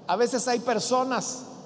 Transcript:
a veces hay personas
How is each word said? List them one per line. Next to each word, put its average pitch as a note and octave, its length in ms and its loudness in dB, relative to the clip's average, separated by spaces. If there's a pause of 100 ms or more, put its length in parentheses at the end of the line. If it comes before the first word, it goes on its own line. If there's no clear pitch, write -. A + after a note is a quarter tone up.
a F3 80 2
veces A#3+ 320 2
hay A#3+ 120 2
personas B3 840 0 (220)